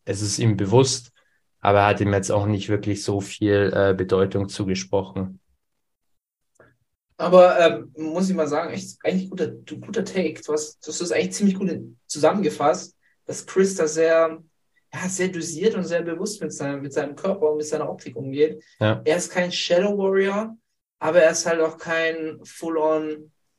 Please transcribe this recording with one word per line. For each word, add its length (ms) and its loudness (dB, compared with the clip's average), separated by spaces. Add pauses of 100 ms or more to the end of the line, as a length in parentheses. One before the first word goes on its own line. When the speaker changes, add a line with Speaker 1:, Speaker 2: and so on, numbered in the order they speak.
Speaker 1:
es 160 -6
ist 180 -4
ihm 200 2
bewusst, 520 2 (500)
aber 180 4
er 80 6
hat 160 2
ihm 100 2
jetzt 180 0
auch 140 0
nicht 240 -2
wirklich 340 -2
so 200 -2
viel, 520 0
äh, 200 4
Bedeutung 560 0
zugesprochen. 880 -4 (1800)
Speaker 2:
Aber, 420 8
ähm, 380 2
muss 320 -2
ich 80 0
mal 100 0
sagen, 280 -4
echt, 280 -12
eigentlich 280 -2
guter, 160 -4
du, 340 -12
guter 240 -6
Take. 400 -4
Du 80 -6
hast, 340 -6
du 40 -10
hast 100 -8
das 120 -4
eigentlich 200 -2
ziemlich 260 0
gut 120 -2 (360)
zusammengefasst, 880 0 (300)
dass 220 -12
Chris 280 0
da 140 0
sehr 500 2 (640)
ja, 60 -4
sehr 200 -2
dosiert 460 -2
und 100 -4
sehr 180 -2
bewusst 380 -6
mit 120 -6
seinem, 300 -6
mit 100 -10
seinem 220 -4
Körper 360 0
und 80 -2
mit 80 -6
seiner 220 -4
Optik 280 -12
umgeht. 460 -2 (180)
Speaker 1:
Ja. 240 2
Speaker 2:
Er 120 2
ist 140 -6
kein 220 -2
Shadow 460 0
Warrior, 580 0 (420)
aber 240 4
er 100 8
ist 140 -4
halt 140 0
auch 160 -2
kein 680 -4
Full-on, 840 -2 (280)